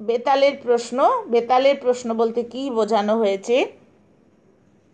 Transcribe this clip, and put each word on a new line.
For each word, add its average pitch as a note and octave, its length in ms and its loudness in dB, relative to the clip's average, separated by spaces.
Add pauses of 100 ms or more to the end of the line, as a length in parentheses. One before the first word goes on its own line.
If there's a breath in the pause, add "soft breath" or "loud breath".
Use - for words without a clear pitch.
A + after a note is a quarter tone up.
বেতালের C4 600 0
প্রশ্ন, A#3+ 460 0 (180)
বেতালের B3+ 480 2
প্রশ্ন B3 380 -2
বলতে A3+ 300 -2
কী B3+ 260 -8
বোঝানো G#3+ 480 0
হয়েছে? A3+ 480 0 (1300)